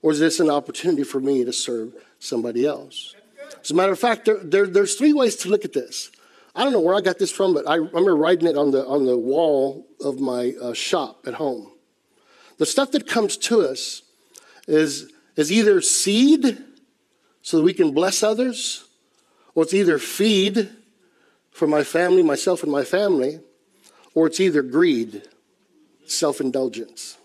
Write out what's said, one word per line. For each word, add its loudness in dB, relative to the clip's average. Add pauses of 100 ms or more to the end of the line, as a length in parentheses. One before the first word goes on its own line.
Or 2
is 0
this 2
an 2
opportunity -2
for -6
me 0
to -6
serve -6 (280)
somebody -4
else?" -10 (480)
As -10
a -4
matter 2
of -4
fact, -2
there, 2
there, 2
there's 0
three 2
ways 0
to -8
look 0
at -10
this. -8 (440)
I -4
don't 0
know 2
where 2
I 2
got -2
this -2
from, 0
but -2
I 2
remember 2
writing 2
it 2
on 2
the, 0
on 0
the 2
wall 0 (140)
of -6
my, -2
uh, -8
shop -6
at -8
home. -6 (840)
The 0
stuff 0
that -2
comes -2
to 2
us -6 (680)
is, 0 (280)
is 0
either 4
seed 2 (840)
so -2
that 4
we 4
can 2
bless 0
others, -2 (680)
or 2
it's -4
either 4
feed 0 (800)
for -2
my 2
family, 2
myself 0
and -2
my 0
family, 0 (720)
or 4
it's -4
either 2
greed, 0 (840)
self-indulgence. -4